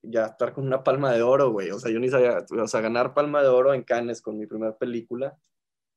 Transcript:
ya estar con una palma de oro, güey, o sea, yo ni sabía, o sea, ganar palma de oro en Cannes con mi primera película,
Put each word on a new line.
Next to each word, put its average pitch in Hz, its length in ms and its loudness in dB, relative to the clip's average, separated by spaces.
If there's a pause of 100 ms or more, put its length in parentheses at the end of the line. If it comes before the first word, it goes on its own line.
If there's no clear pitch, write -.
ya 113 240 -2
estar - 260 -4
con 139 140 -6
una 131 160 -2
palma 135 300 2
de 117 100 2
oro, 131 280 4
güey, 98 200 -4
o 101 80 -8
sea, 123 120 -4
yo 113 80 -2
ni 127 100 0
sabía, 123 420 2
o 107 160 -2
sea, 113 140 -2
ganar 120 340 0
palma 147 280 2
de 135 60 6
oro 127 240 4
en 127 100 -2
Cannes 120 380 -4
con 107 180 -10
mi 107 80 -10
primera 110 300 -6
película, 123 640 -8 (580)